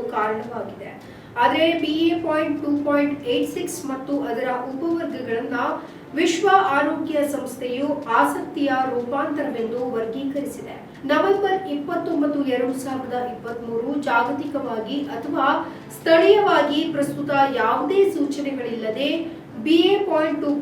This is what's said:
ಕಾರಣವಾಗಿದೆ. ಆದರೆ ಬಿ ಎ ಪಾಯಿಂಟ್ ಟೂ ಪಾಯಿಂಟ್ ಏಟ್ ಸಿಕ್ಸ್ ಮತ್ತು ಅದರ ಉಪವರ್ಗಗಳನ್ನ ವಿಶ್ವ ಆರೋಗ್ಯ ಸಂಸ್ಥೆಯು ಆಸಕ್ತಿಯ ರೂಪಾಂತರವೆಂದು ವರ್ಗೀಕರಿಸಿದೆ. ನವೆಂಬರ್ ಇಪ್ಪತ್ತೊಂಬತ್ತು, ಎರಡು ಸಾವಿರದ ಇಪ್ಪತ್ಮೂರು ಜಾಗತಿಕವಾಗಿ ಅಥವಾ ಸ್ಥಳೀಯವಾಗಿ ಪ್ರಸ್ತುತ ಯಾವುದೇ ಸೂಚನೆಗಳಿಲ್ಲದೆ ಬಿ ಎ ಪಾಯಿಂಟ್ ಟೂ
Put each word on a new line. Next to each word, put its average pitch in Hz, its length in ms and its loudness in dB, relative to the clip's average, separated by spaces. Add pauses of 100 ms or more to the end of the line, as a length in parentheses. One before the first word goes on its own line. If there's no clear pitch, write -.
(140)
ಕಾರಣವಾಗಿದೆ. 214 800 -6 (500)
ಆದರೆ 311 240 4 (180)
ಬಿ 302 100 0 (200)
ಎ - 20 2 (100)
ಪಾಯಿಂಟ್ 302 380 0
ಟೂ 294 80 0 (160)
ಪಾಯಿಂಟ್ 285 320 2 (140)
ಏಟ್ 285 240 0
ಸಿಕ್ಸ್ - 220 -6 (120)
ಮತ್ತು 269 220 -6 (180)
ಅದರ 262 160 -2 (240)
ಉಪವರ್ಗಗಳನ್ನ 269 840 -2 (640)
ವಿಶ್ವ - 260 2 (320)
ಆರೋಗ್ಯ 302 560 0
ಸಂಸ್ಥೆಯು 254 520 -4 (340)
ಆಸಕ್ತಿಯ 285 500 0 (240)
ರೂಪಾಂತರವೆಂದು 262 840 -2 (160)
ವರ್ಗೀಕರಿಸಿದೆ. 269 800 -6 (380)
ನವೆಂಬರ್ 381 460 2 (180)
ಇಪ್ಪತ್ತೊಂಬತ್ತು, 294 600 -2 (160)
ಎರಡು 254 200 0 (100)
ಸಾವಿರದ 254 320 -6 (180)
ಇಪ್ಪತ್ಮೂರು 233 540 -6 (200)
ಜಾಗತಿಕವಾಗಿ 262 880 -2 (160)
ಅಥವಾ 285 320 0 (500)
ಸ್ಥಳೀಯವಾಗಿ 330 840 6 (160)
ಪ್ರಸ್ತುತ 285 360 -2 (320)
ಯಾವುದೇ 285 380 2 (160)
ಸೂಚನೆಗಳಿಲ್ಲದೆ 262 920 -2 (560)
ಬಿ 320 120 6 (140)
ಎ 403 60 6 (100)
ಪಾಯಿಂಟ್ 311 360 2
ಟೂ 294 60 0 (120)